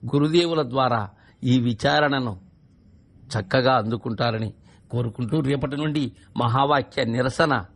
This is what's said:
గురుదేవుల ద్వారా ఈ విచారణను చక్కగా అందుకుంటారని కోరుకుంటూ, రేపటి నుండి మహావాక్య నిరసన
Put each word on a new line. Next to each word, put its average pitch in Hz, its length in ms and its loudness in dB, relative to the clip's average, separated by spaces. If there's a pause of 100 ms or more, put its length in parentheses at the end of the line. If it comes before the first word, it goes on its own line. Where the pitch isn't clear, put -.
గురుదేవుల 156 580 2 (120)
ద్వారా 123 280 2 (500)
ఈ 127 40 6 (120)
విచారణను 139 640 0 (1000)
చక్కగా 127 480 2
అందుకుంటారని 110 680 -4 (440)
కోరుకుంటూ, 117 420 -4 (140)
రేపటి 139 340 -4
నుండి 151 200 -2 (380)
మహావాక్య 135 640 2 (100)
నిరసన 127 380 0 (220)